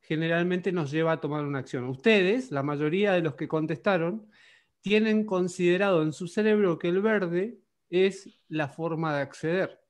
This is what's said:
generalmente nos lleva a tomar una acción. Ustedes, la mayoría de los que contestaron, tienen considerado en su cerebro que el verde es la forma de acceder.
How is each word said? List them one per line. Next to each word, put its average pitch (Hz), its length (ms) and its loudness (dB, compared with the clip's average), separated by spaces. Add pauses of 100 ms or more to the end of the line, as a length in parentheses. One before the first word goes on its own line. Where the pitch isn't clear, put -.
generalmente 175 720 -2
nos 160 180 -2
lleva 160 220 0
a 160 80 -2
tomar 147 240 -4
una 143 140 -4
acción. 127 300 -6
Ustedes, 208 600 2
la 139 120 -2
mayoría 151 500 0
de 180 80 4
los 156 140 -2
que - 140 -8
contestaron, 165 800 -2 (500)
tienen 214 460 2
considerado 180 760 2
en 156 100 0
su 175 160 -8
cerebro 208 500 2
que 175 100 -2
el 180 140 2
verde 202 560 0 (320)
es 190 580 0
la 156 200 -4
forma 160 460 -4
de 143 80 0
acceder. 156 680 -4